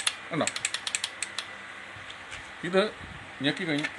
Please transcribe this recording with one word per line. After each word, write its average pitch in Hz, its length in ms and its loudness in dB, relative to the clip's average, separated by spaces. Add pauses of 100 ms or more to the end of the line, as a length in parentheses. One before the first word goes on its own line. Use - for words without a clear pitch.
(300)
കണ്ടോ? 143 160 4 (2250)
ഇത് 190 140 8 (640)
ഞെക്കി 151 220 4
കഴിഞ്ഞ് 151 200 4 (100)